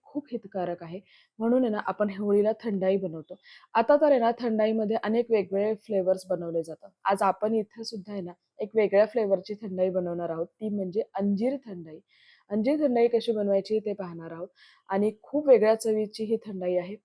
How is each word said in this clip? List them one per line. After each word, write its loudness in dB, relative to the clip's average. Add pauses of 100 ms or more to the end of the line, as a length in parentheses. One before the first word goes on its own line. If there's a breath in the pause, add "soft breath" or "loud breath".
खूप -10
हितकारक -6
आहे. -12 (400 soft breath)
म्हणून 2
आहे 0
ना, -2
आपण -2
होळीला 2 (120)
थंडाई 0
बनवतो. -8 (380 loud breath)
आता 4
तर 6
आहे 6
ना, 4
थंडाईमध्ये 0
अनेक 0
वेगवेगळे 0
फ्लेवर्स -2
बनवले -2
जातात. -18 (160)
आज 0
आपण 2
इथे -6
सुद्धा -12
आहे -8
ना, -10 (280)
एक -6
वेगळ्या 4
फ्लेवरची 0
थंडाई -2
बनवणार -4
आहोत, -6
ती -10
म्हणजे -4 (120)
अंजीर 0 (100)
थंडाई. -16 (500 soft breath)
अंजीर 0
थंडाई 4
कशी 0
बनवायची 0
ते -4
पाहणार -12
आहोत -10 (420 soft breath)
आणि 0 (120)
खूप -4
वेगळ्या 8
चवीची -2
ही 0
थंडाई -4
आहे, -4